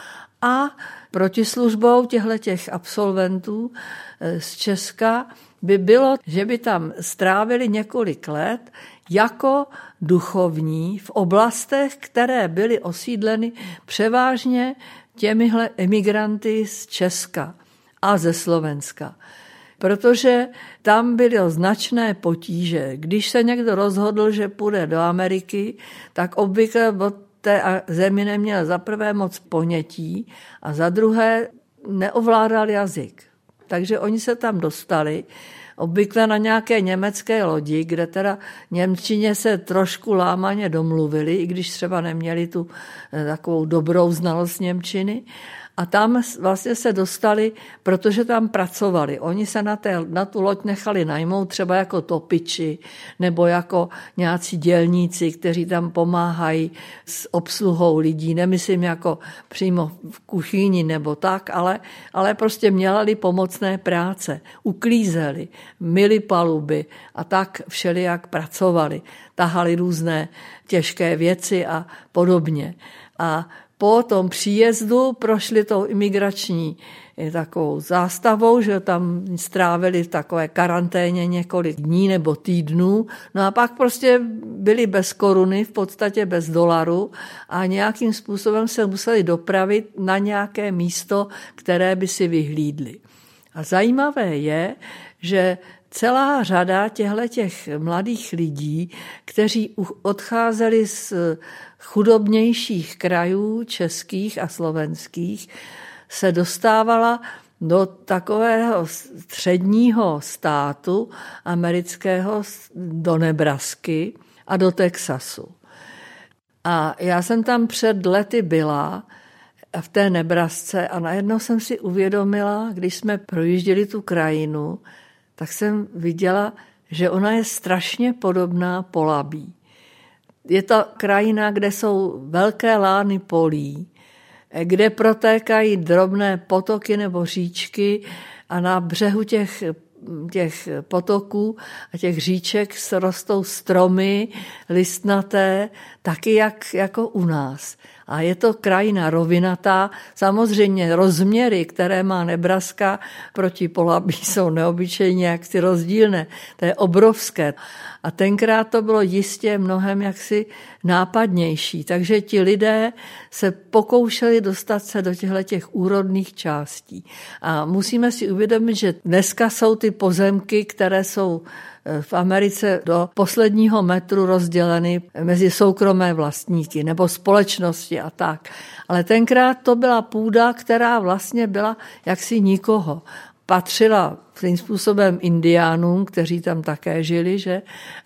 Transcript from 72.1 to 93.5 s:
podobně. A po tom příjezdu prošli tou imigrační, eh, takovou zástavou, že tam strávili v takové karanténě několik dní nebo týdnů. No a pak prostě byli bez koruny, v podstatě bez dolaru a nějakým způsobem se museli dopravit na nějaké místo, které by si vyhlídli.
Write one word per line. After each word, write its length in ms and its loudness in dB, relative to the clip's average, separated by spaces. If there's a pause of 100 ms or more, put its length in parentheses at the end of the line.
podobně. 640 2 (440)
A 280 -2 (300)
po 260 4
tom 260 0
příjezdu 840 2
prošli 500 0
tou 220 0
imigrační, 920 -2 (400)
eh, 140 -6
takovou 480 -4
zástavou, 840 2
že 180 0
tam 460 -2 (100)
strávili 680 0
v 40 -6
takové 400 -4
karanténě 800 0
několik 540 -4
dní 260 2
nebo 280 2
týdnů. 720 0 (300)
No 80 0
a 80 2
pak 260 0
prostě 420 4 (260)
byli 420 2
bez 260 0
koruny, 500 4
v 80 -8
podstatě 540 -2
bez 240 -2
dolaru 640 2 (380)
a 160 -2
nějakým 480 0
způsobem 540 -2
se 180 0
museli 380 0
dopravit 760 0
na 180 0
nějaké 540 -2
místo, 560 -2 (280)
které 400 0
by 120 -2
si 200 -2
vyhlídli. 720 -2 (540)